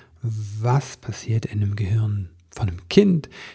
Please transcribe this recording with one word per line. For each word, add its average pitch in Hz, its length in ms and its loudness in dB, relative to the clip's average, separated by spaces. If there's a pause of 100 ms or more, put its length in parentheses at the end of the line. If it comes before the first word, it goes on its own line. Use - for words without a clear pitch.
(220)
Was 110 760 -2
passiert - 480 -4
in - 140 -2
dem 104 160 0
Gehirn 104 520 0 (220)
von - 180 -4
einem 87 220 -10
Kind? - 400 6 (240)